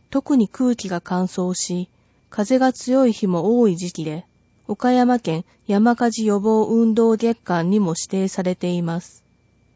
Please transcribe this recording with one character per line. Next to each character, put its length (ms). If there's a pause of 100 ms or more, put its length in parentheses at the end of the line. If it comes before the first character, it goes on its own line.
特 280
に 100
空 280
気 120
が 140
乾 240
燥 280
し、 360 (400)
風 300
が 120
強 360
い 60
日 140
も 320
多 80
い 80
時 160
期 140
で、 200 (420)
岡 240
山 280
県 240 (220)
山 300
火 140
事 160
予 140
防 260
運 280
動 220
月 260
間 280
に 100
も 120
指 120
定 240
さ 160
れ 120
て 140
い 120
ま 200
す。 220 (520)